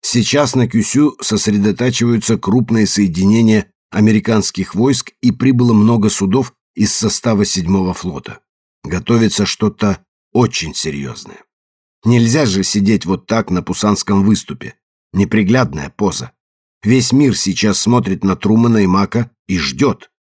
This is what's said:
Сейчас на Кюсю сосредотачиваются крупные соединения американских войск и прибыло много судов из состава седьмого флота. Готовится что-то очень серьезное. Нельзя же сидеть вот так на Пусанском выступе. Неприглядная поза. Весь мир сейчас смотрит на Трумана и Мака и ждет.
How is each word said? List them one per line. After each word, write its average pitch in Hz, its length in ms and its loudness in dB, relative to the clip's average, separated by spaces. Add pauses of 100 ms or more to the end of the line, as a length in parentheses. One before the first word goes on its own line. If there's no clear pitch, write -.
Сейчас 131 540 0
на 120 120 2
Кюсю 131 520 0
сосредотачиваются 110 1160 0
крупные 113 480 0
соединения 101 880 2 (180)
американских 107 880 0
войск 123 440 0
и 123 120 2
прибыло 123 420 2
много 107 360 4
судов 101 440 -2 (220)
из 104 180 0
состава 107 500 -2
седьмого 92 500 -2
флота. - 460 -12 (440)
Готовится 104 640 0
что-то - 580 -4 (260)
очень 104 440 -2
серьезное. 69 680 -10 (600)
Нельзя 120 400 2
же 98 180 -2
сидеть 101 420 0
вот 90 200 -4
так 110 240 -4
на 90 140 -2
Пусанском 101 600 0
выступе. - 520 -2 (360)
Неприглядная 98 800 0
поза. - 440 -6 (500)
Весь 123 280 2
мир 131 240 4
сейчас 98 440 -2
смотрит 110 440 0
на 95 120 2
Трумана 113 420 2
и 98 100 4
Мака 98 440 -2 (160)
и 95 100 -2
ждет. 110 640 -2